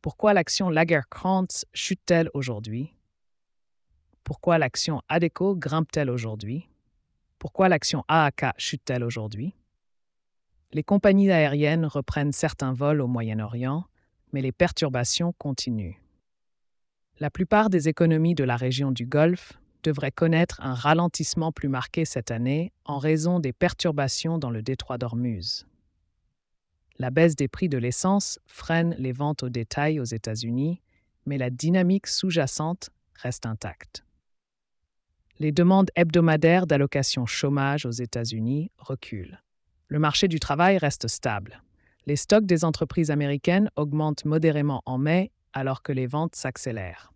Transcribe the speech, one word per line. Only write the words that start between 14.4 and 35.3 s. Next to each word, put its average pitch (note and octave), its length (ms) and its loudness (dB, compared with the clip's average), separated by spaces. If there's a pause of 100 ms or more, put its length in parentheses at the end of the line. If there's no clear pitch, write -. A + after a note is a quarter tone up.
les C3 100 -2
perturbations E3 840 0
continuent. A2 580 -6 (1200)
La D3+ 100 -4
plupart G#3+ 400 2
des E3 180 2
économies D#3+ 480 4
de D3 80 0
la A#2+ 140 0
région C3 340 0
du B2 140 -4
Golfe D#3 480 2 (300)
devraient C#3+ 280 -2
connaître E3 500 2
un C3 120 -4
ralentissement D#3+ 800 0
plus - 160 -6
marqué C3+ 380 -2
cette - 260 -6
année C3 400 -2 (140)
en C#3+ 140 -6
raison D#3 420 0
des C3+ 100 -2
perturbations E3 840 -2
dans C#3 120 -4
le A2 120 -4
détroit B2+ 360 -6
d'Ormuz. A#2 680 -6 (1300)
La B2+ 140 -4
baisse D#3+ 240 6
des C3+ 140 -2
prix - 180 -4
de C#3 100 0
l'essence F#3 680 0
freine E3+ 520 -2
les C3 140 -4
ventes D3 320 -4
au B2 60 -6
détail C#3+ 500 -2
aux B2 60 -4
États-Unis, A#2 760 -4 (440)
mais C#3+ 120 -4
la B2+ 120 -2
dynamique F3+ 580 0
sous-jacente E3 840 -4 (240)
reste - 300 -8
intacte. - 600 -10 (1300)